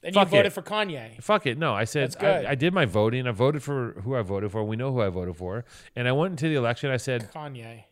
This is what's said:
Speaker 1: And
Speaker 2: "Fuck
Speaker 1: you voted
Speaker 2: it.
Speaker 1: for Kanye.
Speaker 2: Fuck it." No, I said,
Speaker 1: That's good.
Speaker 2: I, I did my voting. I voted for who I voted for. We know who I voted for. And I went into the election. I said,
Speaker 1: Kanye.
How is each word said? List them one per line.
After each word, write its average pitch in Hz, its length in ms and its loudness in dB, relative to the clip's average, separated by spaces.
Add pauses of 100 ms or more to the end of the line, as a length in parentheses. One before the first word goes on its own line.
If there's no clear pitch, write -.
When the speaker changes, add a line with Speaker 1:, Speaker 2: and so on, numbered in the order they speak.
Speaker 1:
And 175 120 -6
Speaker 2:
"Fuck 196 100 8
Speaker 1:
you 165 120 -6
voted 202 80 6
Speaker 2:
it. 190 40 0
Speaker 1:
for 190 120 -10
Kanye. 160 600 -6
Speaker 2:
Fuck 208 240 2
it." 117 100 0
No, 147 180 0
I 104 100 2
said, 135 260 0
Speaker 1:
That's - 60 -12
good. 180 300 2
Speaker 2:
I, 117 40 -4
I 143 60 2
did 170 180 2
my 165 120 4
voting. 113 420 2
I - 20 -2
voted 131 320 2
for 135 300 -4 (100)
who 127 140 -4
I 117 60 0
voted 98 280 -2
for. 107 140 -2
We 107 100 -2
know 131 180 -4
who 123 80 0
I 101 100 2
voted 90 260 -6
for. 92 280 -8 (300)
And 123 140 0
I 127 40 2
went 165 200 2
into 160 160 -2
the 156 80 2
election. 120 340 0
I 131 60 0
said, 120 360 -4
Speaker 1:
Kanye. 117 600 -14